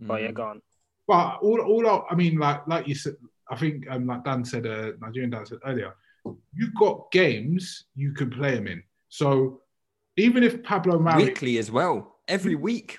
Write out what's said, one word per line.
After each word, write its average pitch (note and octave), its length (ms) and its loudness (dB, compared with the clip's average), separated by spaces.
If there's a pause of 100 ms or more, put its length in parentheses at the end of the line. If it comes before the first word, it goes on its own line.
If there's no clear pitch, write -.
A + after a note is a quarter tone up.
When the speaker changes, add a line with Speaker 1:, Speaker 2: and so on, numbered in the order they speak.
Speaker 1:
But A2 220 -4
yeah, A2 80 -4
Speaker 2:
Mm. A2 40 -10
Speaker 1:
go A#2 100 -6
on. G#2+ 180 -12 (460)
Speaker 3:
But F3 340 2
all, A3 180 2
all A3+ 280 2
I, G3+ 140 4 (100)
I - 20 0
mean, E3 240 2
like, D3 300 0
like E3 180 -2
you C#3 80 -4
said, - 220 -8 (340)
I A#2 60 -10
think, D3 340 -4
um, B2 160 -4
like B2 160 -6
Dan B2+ 220 -2
said, A#2+ 200 -6
uh, A2 360 -6
Nigerian A#2+ 300 -6
Dan A2 140 -8
said A2+ 220 -14
earlier, G#2+ 260 -6 (640)
you've A3 240 -4
got - 320 2
games E3 760 0 (100)
you C#3 160 -4
can C#3 180 -4
play B2+ 260 -2
'em G2+ 120 -6
in. F2 120 -10 (280)
So C3+ 540 0 (540)
even A#3+ 280 6
if A#3+ 180 2
Pablo F3 380 2
Mari D#3+ 240 6
Speaker 2:
Weekly B2 340 0
as G#2+ 140 -2
well. C3+ 560 0
Every F#3 260 0
week G3 440 -4